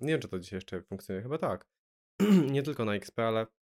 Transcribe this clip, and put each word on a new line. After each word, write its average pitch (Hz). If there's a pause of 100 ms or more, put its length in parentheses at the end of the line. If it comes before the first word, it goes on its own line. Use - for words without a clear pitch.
Nie 151
wiem, 143
czy 110
to 95
dzisiaj 92
jeszcze 92
funkcjonuje, 95
chyba 139
tak. 117 (540)
<clears throat> 185
Nie 139
tylko 135
na 104
X 98
P, 113
ale 113 (180)